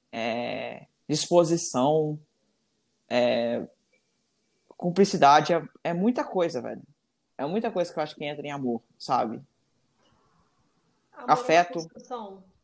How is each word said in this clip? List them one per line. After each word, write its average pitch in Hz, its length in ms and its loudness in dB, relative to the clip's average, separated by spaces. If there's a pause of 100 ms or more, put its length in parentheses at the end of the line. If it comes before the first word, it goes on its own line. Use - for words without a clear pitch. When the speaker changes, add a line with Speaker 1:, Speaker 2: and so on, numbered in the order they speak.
(120)
Speaker 1:
é, 117 760 -6 (220)
disposição, 156 1120 2 (880)
é, 117 580 0 (1080)
cumplicidade, 170 800 4
é, 165 80 0 (200)
é 170 120 -2
muita 226 280 0
coisa, 170 380 -2
velho. 113 220 -10 (560)
É 135 80 -4
muita 220 240 -4
coisa 175 220 -2
que - 60 -10
eu 156 40 -2
acho 151 120 -8
que 156 100 -10
entra 147 220 -8
em 147 40 -8
amor, 127 320 -4 (160)
sabe? 120 420 -2 (1700)
Speaker 2:
Amor 277 100 -18
é - 20 -14
uma 240 80 2
Speaker 1:
Afeto. 170 420 4
Speaker 2:
construção, 190 680 -12 (200)